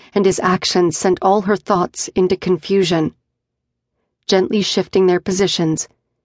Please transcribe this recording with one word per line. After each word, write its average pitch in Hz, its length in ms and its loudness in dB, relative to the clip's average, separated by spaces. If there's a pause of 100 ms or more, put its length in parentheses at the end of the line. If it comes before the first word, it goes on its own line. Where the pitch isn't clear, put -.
(140)
and 202 120 2
his 185 140 2
actions 180 580 0
sent 185 240 0
all 202 200 2
her 196 140 0
thoughts - 540 -4
into 185 260 0
confusion. 175 800 0 (1120)
Gently 196 360 0
shifting 185 420 0
their 180 160 2
positions, 175 680 -2 (380)